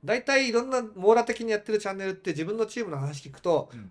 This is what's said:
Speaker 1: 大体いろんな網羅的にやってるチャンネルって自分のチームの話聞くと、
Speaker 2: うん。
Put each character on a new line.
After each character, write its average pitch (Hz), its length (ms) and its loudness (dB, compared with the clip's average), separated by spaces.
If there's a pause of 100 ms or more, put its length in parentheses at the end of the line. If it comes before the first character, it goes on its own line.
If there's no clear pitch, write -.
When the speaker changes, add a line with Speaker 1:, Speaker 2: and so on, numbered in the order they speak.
Speaker 1:
大 226 220 -2
体 269 220 4
い 233 40 -2
ろ 233 120 2
ん 262 80 -6
な 254 100 0
網 208 320 4
羅 240 100 6
的 233 220 -4
に 220 60 -2
や 214 80 0
っ - 20 -6
て 220 100 -6
る 214 60 2
チ 208 100 -2
ャ 196 60 -4
ン 196 60 -10
ネ 190 60 -6
ル 190 60 -2
っ - 20 -6
て 190 180 -6
自 156 140 -4
分 208 120 -4
の 220 80 0
チ 233 160 -8
ー 220 40 -4
ム 180 40 -10
の 147 80 -6
話 139 320 -8
聞 - 40 -20
く - 60 -20
と、 165 320 0
Speaker 2:
う - 40 -20
ん。 107 160 -16